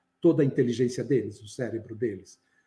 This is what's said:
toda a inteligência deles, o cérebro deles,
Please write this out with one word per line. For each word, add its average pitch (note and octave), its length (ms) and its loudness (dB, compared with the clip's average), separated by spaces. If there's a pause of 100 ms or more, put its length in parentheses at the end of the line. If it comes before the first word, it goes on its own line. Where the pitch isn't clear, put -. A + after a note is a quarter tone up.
(200)
toda D#3+ 220 4
a C#3 40 4
inteligência B2 560 0
deles, A2 400 -2
o G#2+ 60 -20
cérebro A2 460 -10
deles, G#2+ 460 -8 (260)